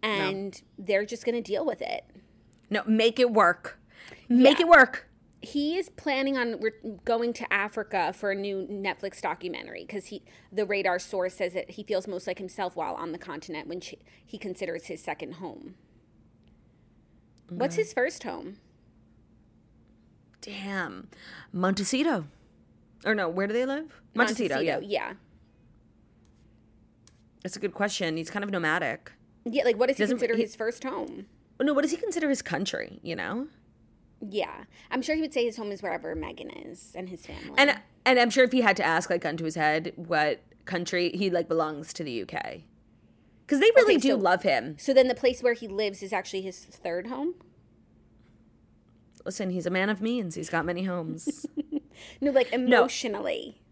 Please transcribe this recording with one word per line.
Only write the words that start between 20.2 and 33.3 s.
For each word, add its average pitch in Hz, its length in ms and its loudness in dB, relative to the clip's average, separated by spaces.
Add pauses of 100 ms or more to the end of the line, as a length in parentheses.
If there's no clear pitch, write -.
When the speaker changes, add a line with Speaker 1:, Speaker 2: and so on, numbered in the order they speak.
Speaker 1:
Damn. 196 680 -8 (440)
Montecito. 196 720 2 (800)
Or 214 100 2
no, 190 140 0
where 190 180 0
do 208 60 -2
they 247 140 0
live? 294 340 -6 (140)
Montecito, 214 400 0
Speaker 2:
Montecito, 147 260 0
Speaker 1:
yeah. 202 280 -4
Speaker 2:
yeah. - 40 -10 (2250)
Speaker 1:
That's 185 140 -8
a - 40 -12
good 202 140 -4
question. 190 420 -2
He's 165 140 -6
kind 202 140 -6
of 202 60 -8
nomadic. 160 640 -2 (320)
Speaker 2:
Yeah, 240 200 4
like, 226 140 6
what 254 100 6
does 269 80 2
he 202 60 2
Speaker 1:
Doesn't 226 160 2
Speaker 2:
consider 226 180 2
Speaker 1:
he 226 60 4
Speaker 2:
his 214 120 -2
first 226 300 -4
home? - 420 -8 (340)
Speaker 1:
No, 285 120 4
what 285 100 4
does 285 80 2
he 339 60 -2
consider 349 320 -2
his 269 140 0
country, - 600 -6
you - 140 -6
know? 170 320 -6 (800)